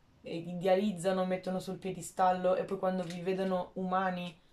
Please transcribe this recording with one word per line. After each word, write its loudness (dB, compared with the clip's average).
e -8
idealizzano, 2
mettono -2
sul -6
piedistallo 2
e 0
poi -4
quando 0
vi -8
vedono -2
umani -2